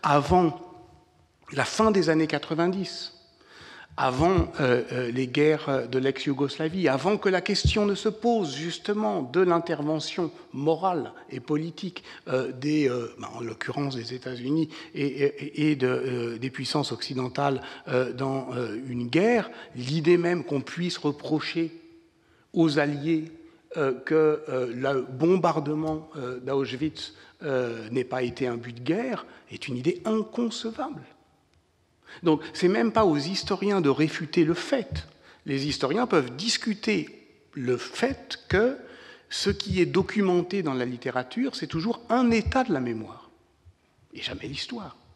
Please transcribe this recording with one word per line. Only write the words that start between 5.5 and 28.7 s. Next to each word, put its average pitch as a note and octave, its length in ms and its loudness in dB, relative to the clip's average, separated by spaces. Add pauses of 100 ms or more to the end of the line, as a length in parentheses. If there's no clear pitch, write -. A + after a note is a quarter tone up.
de B2+ 120 0
l'ex-Yougoslavie, C#3+ 920 0
avant D3 280 2
que G3 120 2
la F3+ 100 4
question G#3 460 2
ne G3+ 100 2
se A3 140 0
pose G#3+ 440 0
justement F#3+ 680 -2
de C3 180 0
l'intervention E3 920 0 (200)
morale D#3 640 0 (160)
et C3 100 -10
politique, D#3+ 640 -6 (240)
euh, C3 240 0
des, D3 380 2
euh, A#2+ 300 -4
bah, C3 140 -10
en A#2+ 60 -10
l'occurrence C3 560 -6
des A#2 180 -8
États-Unis B2+ 540 -2 (260)
et, D3 120 -2
et, C#3+ 680 0
et D3 60 4
de, B2+ 100 2
euh, B2 500 -2
des B2+ 120 -6
puissances C3+ 420 -2
occidentales, C3 680 -2 (260)
euh, B2+ 240 0
dans, C3 420 -4
euh, A#2 320 -4
une A#2+ 220 -4
guerre, G3+ 420 2 (280)
l'idée D3+ 400 4
même F3 260 2
qu'on C#3+ 160 -2
puisse E3+ 380 -4
reprocher D#3 840 -4 (680)
aux D#3 280 4
Alliés, D3+ 520 0 (460)
euh, C3+ 160 2
que, D3+ 560 2
euh, B2+ 260 -2
le C3 280 0
bombardement, D#3 1120 0
euh, B2+ 240 -8
d'Auschwitz, C3+ 720 -4 (300)
euh, B2 480 -2
n'ait B2+ 120 0
pas B2+ 200 -4
été B2 220 -2
un A#2+ 120 -2
but A#2+ 180 -12